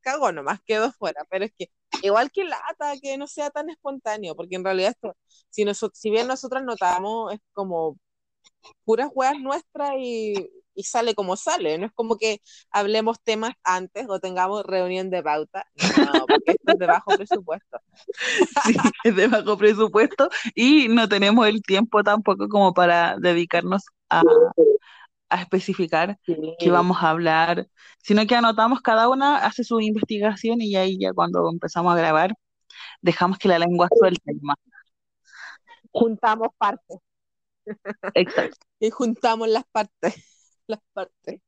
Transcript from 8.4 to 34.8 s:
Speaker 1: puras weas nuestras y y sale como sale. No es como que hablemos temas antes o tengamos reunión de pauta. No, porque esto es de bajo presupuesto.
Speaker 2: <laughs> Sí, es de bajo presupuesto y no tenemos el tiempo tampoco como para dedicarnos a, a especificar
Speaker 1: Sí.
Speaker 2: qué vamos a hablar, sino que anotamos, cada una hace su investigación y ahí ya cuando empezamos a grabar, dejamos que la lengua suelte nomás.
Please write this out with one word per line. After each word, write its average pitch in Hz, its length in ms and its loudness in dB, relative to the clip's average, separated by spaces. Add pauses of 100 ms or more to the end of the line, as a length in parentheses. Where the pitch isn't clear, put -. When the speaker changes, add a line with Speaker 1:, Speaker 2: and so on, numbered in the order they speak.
Speaker 1:
puras 233 280 0
weas 269 260 -2
nuestras 285 600 -6
y 220 500 -6 (260)
y 196 80 -12
sale 233 320 -2
como 190 220 -4
sale. 208 400 -4
No 190 100 -6
es - 60 -12
como 226 240 -4
que 214 240 -4 (280)
hablemos 214 540 -2
temas 220 300 -4 (100)
antes 185 460 -4
o 190 100 -6
tengamos 190 460 -4
reunión 185 440 -4
de 180 140 -4
pauta. 151 420 -6 (320)
No, - 300 2
porque - 240 2
esto 311 220 0
es - 60 2
de 180 80 -2
bajo - 300 2
presupuesto. 185 640 -6 (140)
Speaker 2:
<laughs> - 720 -2
Sí, 226 100 4 (280)
es 226 120 4
de 180 120 4
bajo 202 300 0
presupuesto 214 720 4 (240)
y 262 360 6
no 226 200 4
tenemos 208 380 4
el 214 160 2
tiempo 208 400 2
tampoco 208 460 2
como 196 240 4
para 175 440 2
dedicarnos 175 680 0 (260)
a, - 120 4 (1080)
a 180 120 0
especificar 185 840 -2
Speaker 1:
Sí. 165 100 -2 (240)
Speaker 2:
qué 170 120 2
vamos 180 300 2
a 165 100 2
hablar, 165 560 0 (360)
sino 214 240 4
que 247 80 2
anotamos, 233 460 2
cada 226 280 4
una 277 360 2
hace 226 180 -2
su 233 160 0
investigación 214 840 -2
y 202 140 -4
ahí 190 240 0
ya 190 140 -2
cuando 175 360 0
empezamos 170 440 -2
a 175 40 2
grabar, 165 360 2 (680)
dejamos 180 360 0
que - 100 -2
la 170 120 4
lengua 175 280 0 (100)
suelte 151 360 2
nomás. 143 240 -6 (1300)